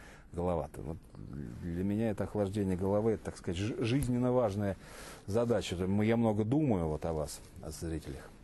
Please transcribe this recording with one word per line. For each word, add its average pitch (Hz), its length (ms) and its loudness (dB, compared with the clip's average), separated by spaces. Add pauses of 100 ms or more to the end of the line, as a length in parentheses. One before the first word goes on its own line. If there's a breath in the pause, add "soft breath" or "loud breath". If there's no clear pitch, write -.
(320 loud breath)
Голова-то. 85 500 0
Вот 73 140 -6 (680)
для 87 200 -2
меня 104 280 0
это 101 140 -4
охлаждение 98 520 0
головы, 104 360 2
это, 92 120 -2
так 85 120 -6
сказать, 87 220 -4
жи-, 107 260 -2
жизненно 123 480 2
важная 104 440 2 (500 loud breath)
задача. 107 500 2
То 87 60 -2
есть 92 100 2
мы, 107 140 4
я 113 100 6
много 110 280 4
думаю 117 420 4
вот 76 180 -2
о 82 80 0
вас, 76 280 -2 (220)
о 80 80 -8
зрителях, 76 600 -6 (140)